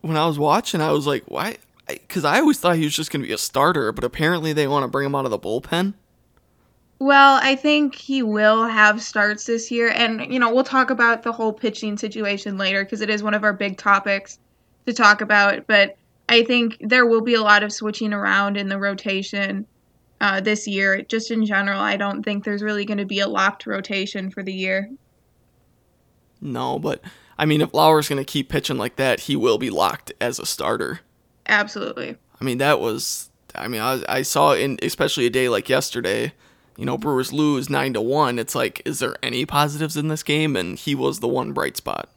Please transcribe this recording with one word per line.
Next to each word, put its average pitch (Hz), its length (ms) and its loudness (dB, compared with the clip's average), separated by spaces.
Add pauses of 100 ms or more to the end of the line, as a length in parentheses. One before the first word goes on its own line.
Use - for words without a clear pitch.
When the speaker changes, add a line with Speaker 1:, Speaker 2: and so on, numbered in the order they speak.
Speaker 1:
when 160 160 0
I 156 80 4
was 151 120 0
watching, 156 440 2
I 156 100 2
was 147 140 0
like, 143 200 -2
"Why?" 170 300 -6 (320)
I, - 100 -8 (100)
'cause 175 160 -6
I 165 160 4
always 302 180 4
thought 175 180 2
he 160 80 2
was 147 100 -2
just 156 160 -4
gonna 139 140 -2
be - 80 -6
a 107 60 -2
starter, 139 520 2
but 135 140 -4
apparently 160 480 0
they 147 140 2
wanna 135 220 0
bring 139 180 -2
him 139 80 -2
out 135 100 -2
of 123 60 -2
the 104 80 0
bullpen. 165 560 -2 (1040)
Speaker 2:
Well, 277 440 8
I 269 140 2
think 294 380 2
he 269 280 -4
will 214 440 4
have 214 360 4
starts 208 420 -2
this 233 260 -4
year, 233 200 2
and, 226 420 -2
you 254 60 -2
know, 233 160 2
we'll 262 100 4
talk 262 260 0
about 240 320 2
the 233 100 -4
whole 220 200 -2
pitching 214 460 -6
situation 202 580 -6
later 196 280 0
'cause 208 160 -8
it 214 100 -4
is 208 120 -2
one 208 120 0
of 208 100 -2
our 208 80 2
big 196 260 -6
topics 196 600 0 (480)
to 247 60 -2
talk 208 280 6
about, 208 460 2
but 202 300 4 (320)
I 233 160 6
think 240 360 0
there 240 260 4
will 226 140 4
be 233 140 0
a 220 80 2
lot 208 200 6
of 208 100 -4
switching 214 400 -6
around 202 440 0
in 196 120 -4
the 196 100 -4
rotation, 196 880 -4 (540)
uh, 196 200 2
this 214 260 -2
year. 196 360 0
Just 226 280 -6
in 220 140 0
general, 196 360 0
I 202 160 2
don't 202 260 -4
think 208 220 -4
there's 202 180 -4
really 208 220 -4
gonna 202 200 -4
be 196 160 -4
a 196 80 0
locked 202 380 -2
rotation 196 640 -6
for 196 120 -12
the 190 100 -8
year. 190 380 -4 (1500)
Speaker 1:
No, 131 380 -6
but, 151 240 -6 (360)
I 156 80 0
mean, 151 140 2
if 143 140 0
Lauer's 156 340 4
gonna 139 160 -2
keep 139 240 -4
pitching 143 300 -2
like 113 180 -6
that, 131 240 2
he 143 160 -2
will 113 220 2
be 120 120 -4
locked 90 500 -2
as - 180 -2
a - 80 -10
starter. 85 540 -4 (460)
Speaker 2:
Absolutely. - 680 -4 (240)
Speaker 1:
I 123 40 -6
mean, 127 140 -2
that 139 220 4
was, - 500 -6 (240)
I - 140 -8
mean, 117 120 -6
I, 127 280 -2
I 131 140 0
saw 147 300 4
in, 123 300 0
especially 143 440 0
a 120 40 4
day 127 180 2
like 104 200 -2
yesterday, 123 640 -2 (440)
you - 80 -10
know, 135 140 -4
Brewers 131 340 -2
lose 147 380 0
nine 135 240 -2
to 107 60 -2
one. 123 380 0
It's - 160 -6
like, - 300 -2
is 147 140 -6
there - 240 -4
any 127 240 -4
positives 151 500 -2
in 151 120 -2
this 156 140 -4
game? 151 340 0
And 90 220 -4
he 143 160 -4
was 135 260 -2
the 120 80 -2
one 127 240 -2
bright - 240 -4
spot. - 400 -8